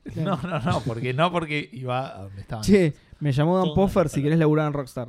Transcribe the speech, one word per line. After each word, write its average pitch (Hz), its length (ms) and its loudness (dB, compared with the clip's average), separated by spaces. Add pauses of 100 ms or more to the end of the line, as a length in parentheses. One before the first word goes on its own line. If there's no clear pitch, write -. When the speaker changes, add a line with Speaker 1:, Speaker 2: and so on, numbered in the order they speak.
Speaker 1:
<laughs> - 80 -10
No, 165 280 -2
no, 170 160 -4
no, 143 220 0
porque, 120 320 -4
no 165 180 2
porque 151 400 -4
iba 127 460 -6
a 95 60 -14
donde 98 180 -16
estaban. 110 220 -10
Speaker 2:
Che, 180 300 6 (260)
me 147 120 0
llamó 151 260 2
Dan 185 80 2
Speaker 3:
Todas 151 100 -2
Speaker 2:
Poffer, 190 300 4
Speaker 3:
las 147 60 -4
Speaker 2:
si - 60 -4
Speaker 3:
palabras. 139 80 0
Speaker 2:
querés 160 140 4
laburar 151 280 4
en 147 60 -4
Rockstar. 127 360 -8